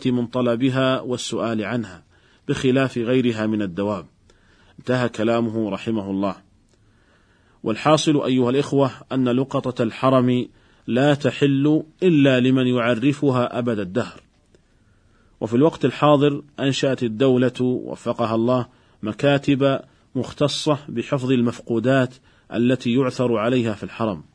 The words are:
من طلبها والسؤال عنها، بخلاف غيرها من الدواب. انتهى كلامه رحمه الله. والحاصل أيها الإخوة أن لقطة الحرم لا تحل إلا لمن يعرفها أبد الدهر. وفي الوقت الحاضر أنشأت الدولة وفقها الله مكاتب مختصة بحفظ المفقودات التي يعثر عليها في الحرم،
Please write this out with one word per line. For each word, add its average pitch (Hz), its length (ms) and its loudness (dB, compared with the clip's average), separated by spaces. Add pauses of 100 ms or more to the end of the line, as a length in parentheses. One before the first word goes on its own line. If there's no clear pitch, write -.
من 123 200 0
طلبها 127 720 0
والسؤال 113 640 -4
عنها، 101 400 -8 (440)
بخلاف 135 500 0
غيرها 120 480 0
من 107 160 -2
الدواب. 98 440 -4 (720)
انتهى 123 300 -2
كلامه 113 640 -2
رحمه 98 400 -6
الله. 98 260 -4 (1300)
والحاصل 147 600 2
أيها 127 280 2
الإخوة 139 400 0 (220)
أن 127 160 0
لقطة 127 540 -2
الحرم 123 640 2 (380)
لا 135 280 2
تحل 143 680 2 (200)
إلا 139 380 6
لمن 131 260 4
يعرفها 123 920 0
أبد 120 200 -2
الدهر. 101 420 -6 (1200)
وفي 113 160 -2
الوقت 151 280 2
الحاضر 143 580 2 (180)
أنشأت 131 420 -2
الدولة 123 580 2
وفقها 120 720 -4
الله 117 320 0 (360)
مكاتب 139 800 0 (340)
مختصة 143 640 -2 (100)
بحفظ 127 440 -2
المفقودات 120 800 0 (400)
التي 120 380 0
يعثر 123 440 0
عليها 117 360 0
في 101 100 -10
الحرم، 98 400 -6 (120)